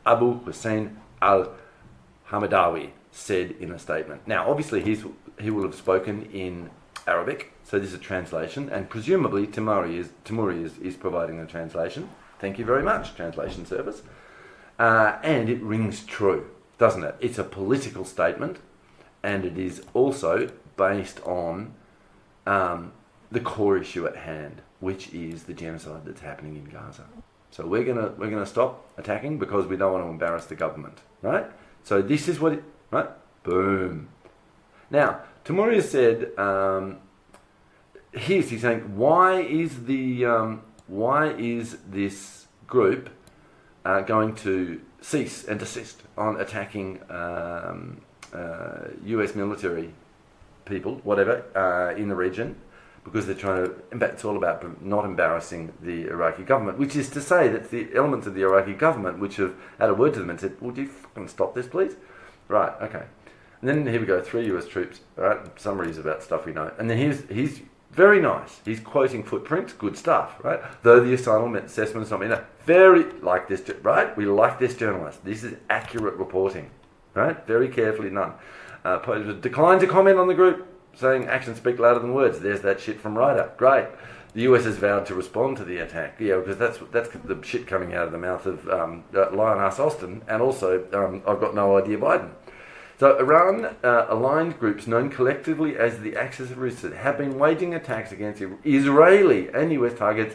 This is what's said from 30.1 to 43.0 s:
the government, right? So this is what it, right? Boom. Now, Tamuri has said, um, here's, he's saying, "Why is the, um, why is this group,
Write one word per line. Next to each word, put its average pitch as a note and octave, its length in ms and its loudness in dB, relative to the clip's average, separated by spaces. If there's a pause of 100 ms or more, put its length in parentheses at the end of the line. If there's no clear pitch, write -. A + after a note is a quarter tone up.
the - 80 -14
government, D#2 440 -8 (240)
right? D3 240 -2 (360)
So G2+ 180 2
this C#3+ 280 0
is D#3+ 100 -2
what D#3 140 2
it, D3 120 -6 (260)
right? - 200 -2 (320)
Boom. F2+ 680 0 (840)
Now, C3+ 300 2 (240)
Tamuri G#3 300 2
has G3+ 160 2
said, A2+ 480 2
um, F#2+ 600 0 (1120)
here's, D#3 380 0
he's A2+ 120 -6
saying, A2+ 340 -2
"Why F3 440 4
is C#3+ 440 -4
the, B2+ 400 -2
um, A2 380 0 (240)
why B2+ 440 0
is A#2 480 -6 (100)
this G2 580 -8 (200)
group, - 440 2 (760)